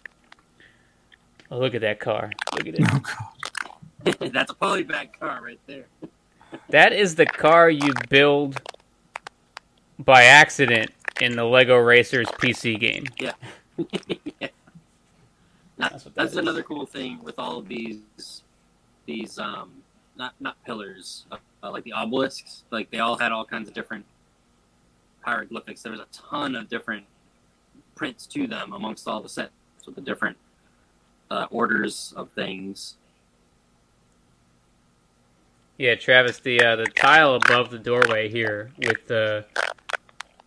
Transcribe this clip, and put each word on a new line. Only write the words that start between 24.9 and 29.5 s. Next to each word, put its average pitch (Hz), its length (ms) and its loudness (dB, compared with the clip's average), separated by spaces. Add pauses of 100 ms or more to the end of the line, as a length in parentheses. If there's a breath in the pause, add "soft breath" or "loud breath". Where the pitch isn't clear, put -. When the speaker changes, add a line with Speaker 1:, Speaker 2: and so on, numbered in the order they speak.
Speaker 3:
hieroglyphics. - 600 -10
There 226 100 -12
was 220 100 -14
a - 100 -20
ton - 420 -10
of 113 140 -12
different 117 380 -10 (880)
prints - 320 -12
to 143 200 -6
them - 280 -12
amongst - 340 -12
all 110 140 -8
the - 80 -20
sets - 220 -12 (340)